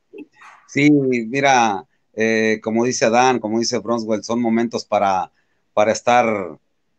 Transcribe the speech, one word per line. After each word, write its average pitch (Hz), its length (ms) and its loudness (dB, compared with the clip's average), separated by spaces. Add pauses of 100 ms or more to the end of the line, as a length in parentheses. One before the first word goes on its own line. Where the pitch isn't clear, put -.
(680)
Sí, 143 240 2
mira, 127 960 2 (300)
eh, 110 480 0
como 113 220 -2
dice 123 220 -2
Adán, 123 320 2
como 110 200 -4
dice 117 200 -2
Broswell, 110 460 -4
son 117 160 -4
momentos 117 440 -2
para, 98 460 -2 (440)
para 107 180 2
estar 110 680 0 (400)